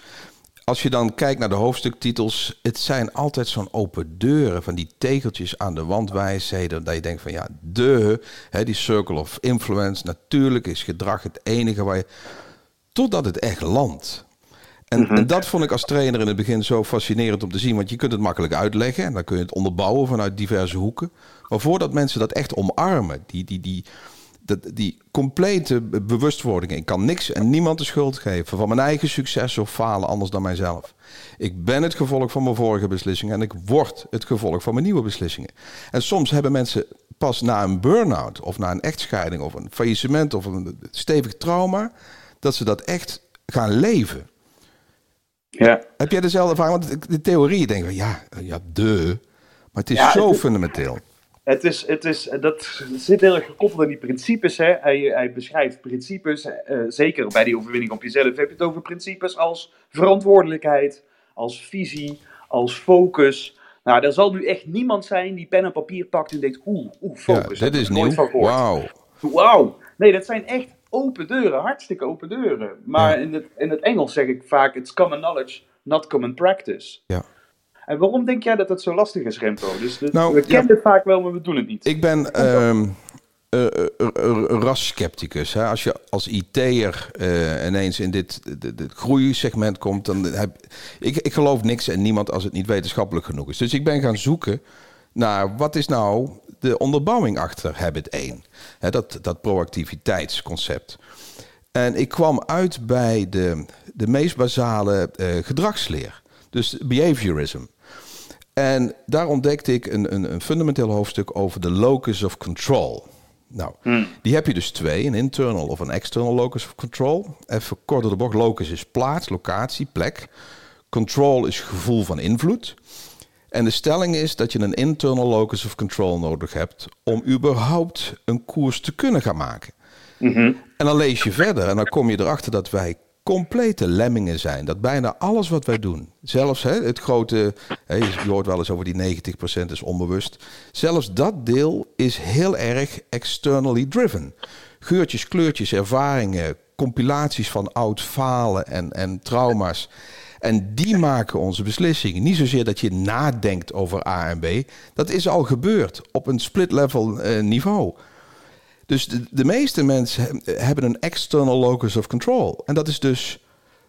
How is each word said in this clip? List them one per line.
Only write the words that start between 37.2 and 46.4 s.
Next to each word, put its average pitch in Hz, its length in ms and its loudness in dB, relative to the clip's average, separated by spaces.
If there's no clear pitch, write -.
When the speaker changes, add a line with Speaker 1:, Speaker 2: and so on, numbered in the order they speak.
Speaker 1:
na 117 220 2
een 95 180 0
burn-out 120 600 2
of - 180 -8
na 92 120 -2
een 90 100 -4
echtscheiding 87 640 -4
of 73 120 -10
een - 160 -14
faillissement 127 640 0
of 95 100 -4
een 95 340 -8
stevig 135 460 0
trauma, 185 560 0
dat 139 160 0
ze - 100 -4
dat - 160 0
echt - 420 -8
gaan 113 240 0
leven. 131 560 2
Speaker 2:
Ja. 117 300 6
Speaker 1:
Heb 143 140 -2
jij 185 100 2
dezelfde 180 360 2